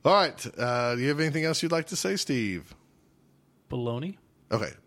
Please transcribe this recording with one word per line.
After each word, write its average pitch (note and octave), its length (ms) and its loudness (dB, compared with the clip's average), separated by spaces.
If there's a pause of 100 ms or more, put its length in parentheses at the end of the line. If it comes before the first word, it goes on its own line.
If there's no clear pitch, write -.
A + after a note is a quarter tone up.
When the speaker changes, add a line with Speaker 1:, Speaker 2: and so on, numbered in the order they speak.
Speaker 1:
All E3 100 8
right. - 440 2
Uh, A#2+ 380 0
do A#2+ 60 -2
you C3+ 60 2
have D3 120 0
anything D#3+ 240 0
else D#3+ 180 0
you'd E3 100 0
like E3 160 0
to F3+ 80 -6
say, G3 200 0
Steve? G#2+ 580 -2 (960)
Speaker 2:
Baloney. B2 460 -4 (360)
Speaker 1:
Okay. G#2+ 180 0 (160)